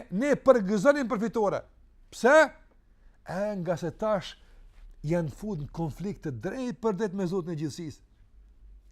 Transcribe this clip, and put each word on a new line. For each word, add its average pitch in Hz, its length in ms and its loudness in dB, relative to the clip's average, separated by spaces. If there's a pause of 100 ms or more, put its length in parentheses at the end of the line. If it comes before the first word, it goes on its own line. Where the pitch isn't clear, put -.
(180)
ne 277 240 2
përgëzonin 247 680 4
për 233 120 -2
fitore. 208 400 0 (480)
Pse? 254 240 4 (920)
E, 175 160 -6 (200)
nga 170 160 -2
se 170 160 -6
tash 214 400 -2 (720)
janë 160 320 -2
fut 208 240 -6
në 123 120 -10
konflikte 165 600 -6
drejt 220 480 -6
për 220 160 0
drejt 202 200 -4
me 190 120 -2
Zotin 175 240 -4
e 151 60 -6
gjithësisë. 151 420 -10 (920)